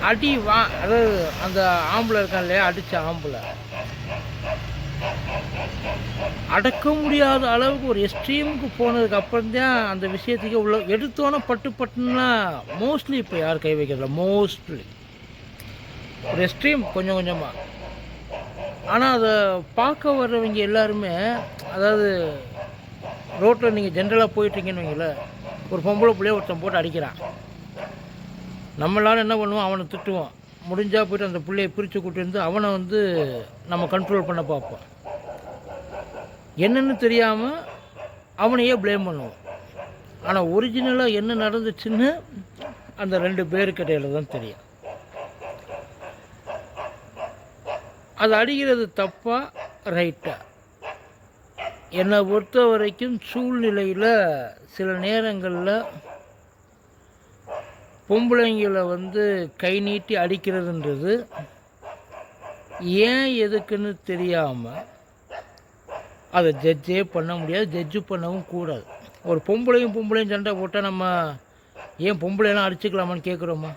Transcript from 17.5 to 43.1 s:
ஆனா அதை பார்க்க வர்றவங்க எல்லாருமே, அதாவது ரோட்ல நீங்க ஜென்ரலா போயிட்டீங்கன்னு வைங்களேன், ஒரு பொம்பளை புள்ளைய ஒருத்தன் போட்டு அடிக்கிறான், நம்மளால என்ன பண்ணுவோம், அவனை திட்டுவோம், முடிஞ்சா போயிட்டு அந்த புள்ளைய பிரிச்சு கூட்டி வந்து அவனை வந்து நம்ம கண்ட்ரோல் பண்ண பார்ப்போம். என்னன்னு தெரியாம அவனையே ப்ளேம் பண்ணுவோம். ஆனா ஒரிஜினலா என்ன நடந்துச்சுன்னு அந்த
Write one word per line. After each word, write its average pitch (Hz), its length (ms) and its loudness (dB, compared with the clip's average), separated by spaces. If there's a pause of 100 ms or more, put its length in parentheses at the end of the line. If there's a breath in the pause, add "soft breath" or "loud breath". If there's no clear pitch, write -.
ஆனா 240 140 4 (100)
அதை 220 160 4 (460)
பார்க்க 294 420 2
வர்றவங்க 226 480 2
எல்லாருமே, 208 460 2 (600)
அதாவது 208 340 4 (1300)
ரோட்ல 233 340 6
நீங்க 202 220 0
ஜென்ரலா 208 380 4
போயிட்டீங்கன்னு 190 480 0
வைங்களேன், 151 340 -2 (540)
ஒரு 185 160 0
பொம்பளை 208 260 6
புள்ளைய 202 240 2
ஒருத்தன் 170 240 -4
போட்டு 185 200 0
அடிக்கிறான், 156 360 -4 (1600)
நம்மளால 214 420 4
என்ன 220 140 2
பண்ணுவோம், 208 280 0
அவனை 190 260 -2
திட்டுவோம், 180 400 -4 (360)
முடிஞ்சா 202 380 2
போயிட்டு 196 240 -2
அந்த 175 160 -4
புள்ளைய 196 300 0
பிரிச்சு 202 260 -4
கூட்டி 180 220 -6
வந்து 185 240 -2
அவனை 208 200 2 (100)
வந்து 185 220 0 (720)
நம்ம 170 240 0
கண்ட்ரோல் 190 340 2
பண்ண 170 140 -2 (100)
பார்ப்போம். 135 320 -6 (1800)
என்னன்னு 262 380 4
தெரியாம 226 480 4 (960)
அவனையே 247 400 4
ப்ளேம் 202 240 0
பண்ணுவோம். 135 280 -8 (920)
ஆனா 190 120 4 (140)
ஒரிஜினலா 254 500 2 (140)
என்ன 220 240 0
நடந்துச்சுன்னு 220 680 2 (920)
அந்த 185 240 2